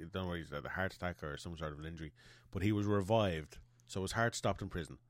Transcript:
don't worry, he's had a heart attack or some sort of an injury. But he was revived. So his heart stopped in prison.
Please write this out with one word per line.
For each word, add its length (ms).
don't 160
worry, 140
he's 100
had 140
a 40
heart 240
attack 300
or 140
some 200
sort 140
of 80
an 60
injury. 260
But 100
he 120
was 120
revived. 760
So 140
his 100
heart 240
stopped 260
in 60
prison. 300